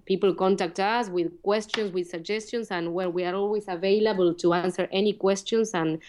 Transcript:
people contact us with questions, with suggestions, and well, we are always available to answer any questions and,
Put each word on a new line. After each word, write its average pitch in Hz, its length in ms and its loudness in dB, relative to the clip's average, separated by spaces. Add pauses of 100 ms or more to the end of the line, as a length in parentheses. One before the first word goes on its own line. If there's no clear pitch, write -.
people 190 280 2
contact 185 460 0
us 214 300 0
with 170 340 -2
questions, 208 500 -2
with 180 160 -4
suggestions, 214 600 -6
and 170 240 -4
well, 185 160 -2
we 180 120 -4
are 175 120 -2
always 208 320 -2
available 190 680 2
to 170 200 2
answer 180 380 0
any 202 220 2
questions 208 600 0
and, 160 340 0